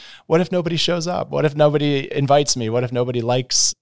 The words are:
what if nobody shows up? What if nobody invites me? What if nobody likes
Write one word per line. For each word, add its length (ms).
what 140
if 120
nobody 240
shows 300
up? 240
What 140
if 120
nobody 580
invites 420
me? 140
What 140
if 80
nobody 280
likes 600